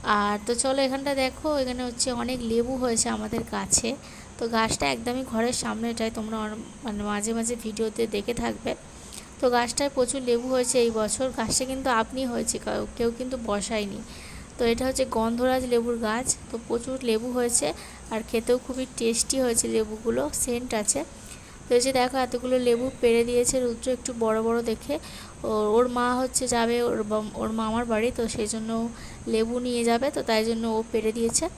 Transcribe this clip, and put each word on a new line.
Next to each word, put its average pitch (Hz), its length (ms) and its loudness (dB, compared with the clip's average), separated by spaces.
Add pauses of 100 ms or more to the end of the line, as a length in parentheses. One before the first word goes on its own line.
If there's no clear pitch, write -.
আর 208 400 2
তো 220 120 -2
চলো 262 260 2
এখানটা 269 340 0
দেখো, 262 320 0 (100)
এখানে 254 260 -2
হচ্ছে 240 280 -2
অনেক 240 300 -2
লেবু 233 340 2
হয়েছে 247 340 2
আমাদের 220 320 -4 (100)
গাছে। 196 380 0 (460)
তো - 120 -6
গাছটা 226 440 0
একদমই 247 320 -2
ঘরের 240 400 0
সামনেটায়, 226 480 -2
তোমরা 220 260 -6
অন-, 214 260 -6 (200)
মানে, 208 200 -4
মাঝে 208 300 -2
মাঝে 233 220 0
ভিডিওতে 220 520 -2
দেখে 214 260 -2
থাকবে। 226 380 -2 (680)
তো - 120 0
গাছটায় 240 460 2
প্রচুর 262 260 2
লেবু 240 260 2
হয়েছে 254 320 2
এই 233 120 6
বছর। 220 360 0 (100)
গাছটা 226 280 0
কিন্তু 262 240 -2
আপনি 233 360 2
হয়েছে, 233 320 -2
কাউ-, 214 380 -2
কেউ 233 160 2
কিন্তু 254 240 -6 (100)
বসায়নি। 208 540 -2 (560)
তো - 100 0
এটা 233 200 4
হচ্ছে 262 200 2
গন্ধরাজ 247 600 2
লেবুর 240 320 2
গাছ। 233 300 0 (200)
তো - 80 -8 (120)
প্রচুর 233 360 -2
লেবু 226 280 2
হয়েছে 240 360 2 (440)
আর 220 160 -2
খেতেও 240 300 2
খুবই 262 280 -6 (100)
টেস্টি 233 440 0
হয়েছে 240 280 2
লেবুগুলো, 226 540 0 (120)
সেন্ট 247 400 -2
আছে। 214 260 0 (640)
তো - 120 0
এই 247 60 8
যে 262 120 2
দেখো 254 240 4
এতগুলো 254 420 0
লেবু 240 260 4 (140)
পেড়ে 233 240 6
দিয়েছে 240 360 4
রুদ্র 240 320 -2
একটু 254 280 -2
বড় 220 240 4
বড় 233 180 2
দেখে। 233 340 -2 (480)
ও-, 214 320 2
ওর 240 120 8
মা 247 260 0
হচ্ছে 254 340 0
যাবে 233 360 4
ওর 233 200 2
বাম-, 214 320 -2
ওর 220 160 -2
মামার 220 340 0
বাড়ি, 233 260 2
তো 247 160 -2
সেই 220 200 -2
জন্য 220 240 -4 (560)
লেবু 226 320 2
নিয়ে 247 240 0
যাবে, 233 280 4
তো 294 120 -2
তাই 220 220 4
জন্য 226 220 0
ও 220 120 2 (120)
পেড়ে 220 200 2
দিয়েছে। 233 340 0 (120)